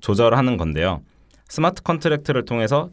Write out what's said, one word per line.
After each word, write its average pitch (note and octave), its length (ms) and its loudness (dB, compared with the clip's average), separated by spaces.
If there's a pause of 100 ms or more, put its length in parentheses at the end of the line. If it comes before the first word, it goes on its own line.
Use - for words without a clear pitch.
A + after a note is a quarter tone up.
조절하는 A2+ 580 2
건데요. D#2+ 420 -2 (480)
스마트 E3+ 340 -2
컨트랙트를 D3+ 600 -2
통해서 C3+ 480 -2